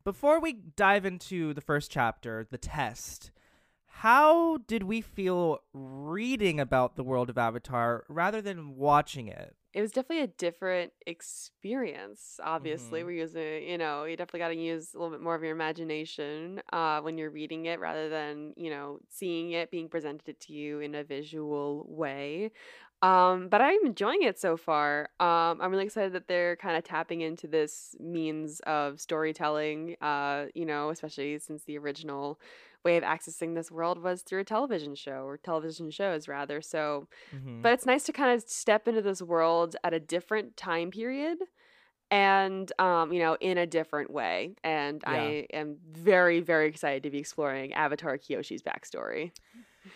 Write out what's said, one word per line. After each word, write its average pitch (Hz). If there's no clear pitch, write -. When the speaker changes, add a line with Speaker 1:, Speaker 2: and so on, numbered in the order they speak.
Speaker 1:
Before 294
we 311
dive 196
into 180
the 143
first 147
chapter, 113
the 127
test, -
how 311
did 214
we 220
feel 180
reading 156
about 127
the 135
world 127
of 120
Avatar 120
rather 185
than 165
watching 143
it? -
Speaker 2:
It 202
was 214
definitely 285
a 208
different 180
experience, -
obviously. 156
Speaker 1:
Mm-hmm. 175
Speaker 2:
We're 175
using, 160
you 175
know, 151
you 165
definitely 175
gotta 165
use 165
a -
little 165
bit 147
more 170
of 160
your 160
imagination, 160
uh, 156
when 160
you're 156
reading 156
it 165
rather 156
than, 151
you 165
know, 143
seeing 170
it 170
being 165
presented 151
to -
you 147
in 147
a 147
visual 147
way. 151
Um, 185
but 208
I'm 349
enjoying 247
it 214
so 170
far. 147
Um, 170
I'm 185
really 196
excited 196
that 180
they're 175
kinda 170
tapping 165
into 160
this 151
means 156
of 147
storytelling, 156
uh, 143
you 165
know, 147
especially 151
since 151
the 147
original 143
way 170
of 170
accessing 165
this 165
world 170
was 180
through 190
a 196
television 202
show, 135
or 139
television 160
shows, 175
rather. 143
So, 151
Speaker 1:
Mm-hmm. 131
Speaker 2:
but 233
it's 254
nice 262
to 302
kinda 247
step -
into 220
this 190
world 170
at 165
a 165
different 175
time 170
period 269
and, 196
um, 170
you 180
know, 160
in 185
a 175
different 160
way. 117
And 151
I 147
Speaker 1:
Yeah. -
Speaker 2:
am 151
very, 170
very 160
excited 147
to 147
be 143
exploring 139
Avatar 151
Kyoshi's -
backstory. 65